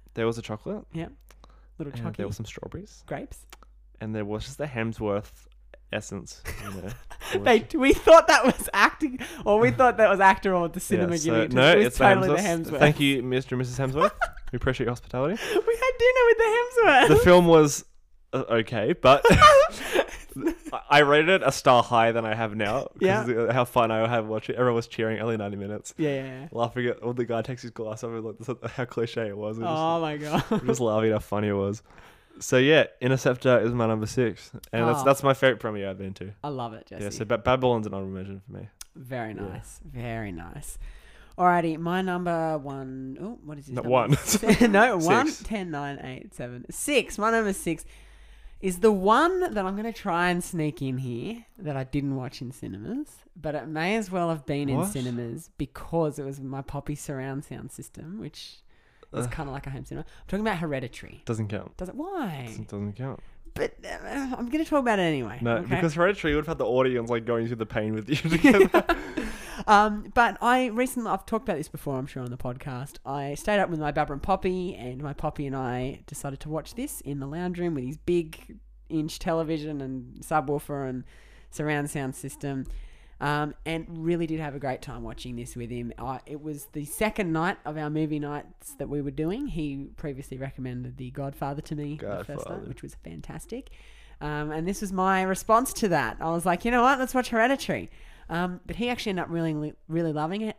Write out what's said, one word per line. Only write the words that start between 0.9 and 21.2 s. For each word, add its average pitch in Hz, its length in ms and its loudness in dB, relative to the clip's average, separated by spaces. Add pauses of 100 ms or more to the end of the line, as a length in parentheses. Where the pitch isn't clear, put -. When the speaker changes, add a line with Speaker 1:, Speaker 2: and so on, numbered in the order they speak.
Speaker 2:
Yep. 165 180 -8 (680)
Little 143 140 -10
Speaker 1:
And 117 100 -10
there 110 80 -6
Speaker 2:
chocolate. 104 160 -6
Speaker 1:
were 101 60 -8
some 110 120 -10
strawberries. - 600 -14
Speaker 2:
Grapes. - 320 -10 (600)
Speaker 1:
And 110 160 -6
there 107 100 -2
was 107 200 -6
just 135 140 -16
the 147 80 -4
Hemsworth 113 640 -2 (600)
essence - 500 -10 (240)
in 95 160 -10
Speaker 2:
<laughs> - 0 -
Speaker 1:
there. - 600 -6
Speaker 2:
They, 240 220 6 (120)
we 269 160 6
thought 330 340 10
that 269 180 6
was - 280 2
acting, 254 460 2 (260)
or 208 140 6
we 247 120 6
thought 240 260 4
that 214 120 8
was 190 100 4
actor 190 360 6
or 175 140 2
the 180 100 -10
Speaker 1:
Yeah, - 40 -8
Speaker 2:
cinema 175 340 0
Speaker 1:
so, - 80 -4
Speaker 2:
giving - 160 2
it - 100 0
to - 40 0
Speaker 1:
no, 127 80 6
Speaker 2:
us. 160 100 10
It - 40 8
was 214 100 8
Speaker 1:
it's 240 100 -4
the - 80 4
Speaker 2:
totally 190 240 6
the 147 60 4
Speaker 1:
Hemsworth. 170 360 0
Speaker 2:
Hemsworth. 147 80 -2
Speaker 1:
Thank 147 200 4
you, 139 240 2
Mister 127 320 -2
and 123 40 0
Missus 123 200 -6
Hemsworth. 135 360 0
Speaker 2:
<laughs> - 360 -8
Speaker 1:
We 123 60 -4
appreciate 123 280 -2
your 117 60 -2
hospitality. 131 500 -4
Speaker 2:
We 440 140 -4 (200)
had 508 240 -2
dinner 508 280 4
with 453 100 6
the 453 60 4
Hemsworth. 440 640 6
Speaker 1:
The 151 140 10
film 175 240 10
was, 156 380 6 (480)
uh, 131 160 -2
okay, 113 440 0
but - 320 8
<laughs> 466 60 10 (1400)
I, - 160 -6
I 143 100 8
rated 151 300 6